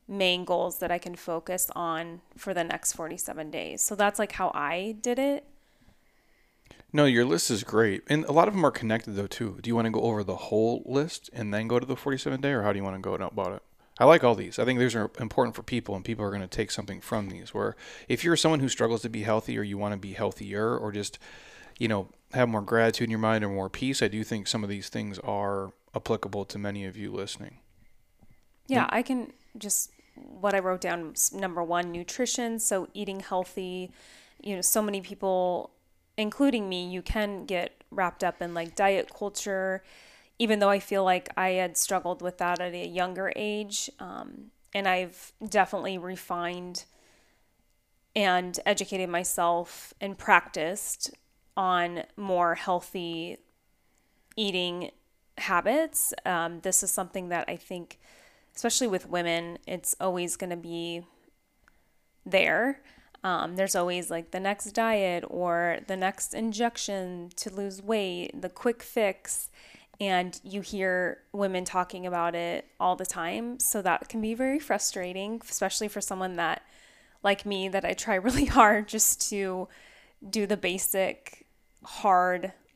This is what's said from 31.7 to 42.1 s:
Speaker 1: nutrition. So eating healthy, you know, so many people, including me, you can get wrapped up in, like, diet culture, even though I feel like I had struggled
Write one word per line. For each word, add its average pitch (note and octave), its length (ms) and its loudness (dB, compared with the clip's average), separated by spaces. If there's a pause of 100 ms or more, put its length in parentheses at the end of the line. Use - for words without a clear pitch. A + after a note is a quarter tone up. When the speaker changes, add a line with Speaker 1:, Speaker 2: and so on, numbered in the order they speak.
Speaker 1:
nutrition. A3+ 680 -2
So F#3+ 340 0
eating G3 260 -6
healthy, F#3 720 -4 (500)
you G3+ 140 -6
know, F3+ 60 -4
so G#3+ 200 4
many G3+ 200 -2
people, F#3 720 0 (460)
including A3 520 2
me, F3+ 180 -4
you F3+ 140 -6
can G#3 440 -2
get F#3 440 -4
wrapped F#3 340 -2
up F3 200 0
in, F3 100 -6
like, E3 220 -6
diet G3 360 4
culture, F#3+ 680 -4 (560)
even A3 220 2
though G3 100 8
I G3+ 100 6
feel G3 240 0
like F3+ 320 4
I F#3 160 2
had F#3 260 0
struggled F3+ 440 0